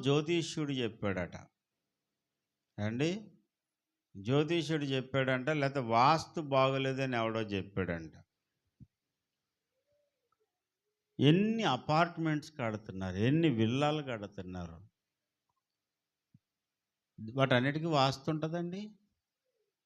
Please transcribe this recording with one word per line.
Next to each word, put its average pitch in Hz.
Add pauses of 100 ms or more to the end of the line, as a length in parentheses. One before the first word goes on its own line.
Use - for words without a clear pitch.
జ్యోతిష్యుడు 151
చెప్పాడట 104 (1500)
అండి, 143 (960)
జ్యోతిష్యుడు 147
చెప్పాడంట, 131
లేకపోతే 139
వాస్తు 127
బాగోలేదని 135
ఎవడో 113
చెప్పాడంట. 95 (3000)
ఎన్ని 202
అపార్ట్మెంట్స్ 160
కడుతున్నారు, 98
ఎన్ని 143
విల్లాలు 139
కడుతున్నారు, 92 (2500)
వాటన్నిటికీ 135
వాస్తు 139
ఉంటుందండి? 175 (960)